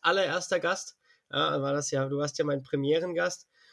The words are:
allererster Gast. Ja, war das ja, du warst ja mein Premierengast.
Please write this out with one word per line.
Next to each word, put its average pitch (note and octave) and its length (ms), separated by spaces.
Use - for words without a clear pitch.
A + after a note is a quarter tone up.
allererster F3 560
Gast. - 400
Ja, D3 280
war C#3 140
das C#3+ 160
ja, C3+ 180
du C#3 120
warst C#3+ 180
ja D3+ 80
mein C#3+ 160
Premierengast. E3 880